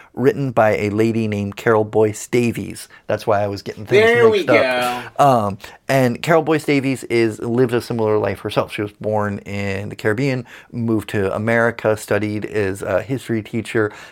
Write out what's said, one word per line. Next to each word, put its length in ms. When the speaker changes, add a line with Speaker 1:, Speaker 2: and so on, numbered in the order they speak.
Speaker 1:
written 360
by 260
a 140
lady 380
named 280
Carol 280
Boyce 420
Davies. 600
That's 200
why 160
I 60
was 140
getting 220
things 220
Speaker 2:
There 240
we 80
Speaker 1:
mixed 100
up. 680
Speaker 2:
go. 60
Speaker 1:
Um, 340
and 340
Carol 200
Boyce 220
Davies 400
is, 340
lived 360
a 80
similar 340
life 240
herself. 320
She 80
was 120
born 480
in 500
the 60
Caribbean, 500
moved 380
to 260
America, 600
studied 480
as 340
a 220
history 400
teacher, 500